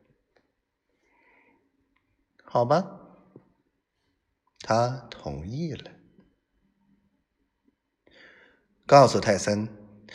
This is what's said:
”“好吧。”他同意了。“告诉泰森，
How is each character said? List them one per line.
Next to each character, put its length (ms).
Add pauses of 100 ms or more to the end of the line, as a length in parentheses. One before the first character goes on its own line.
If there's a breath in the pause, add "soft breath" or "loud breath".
(2500)
”“好 180
吧。” 380 (1600)
他 460
同 360
意 280
了。 180 (3000 soft breath)
“告 180
诉 140
泰 180
森， 300 (480 loud breath)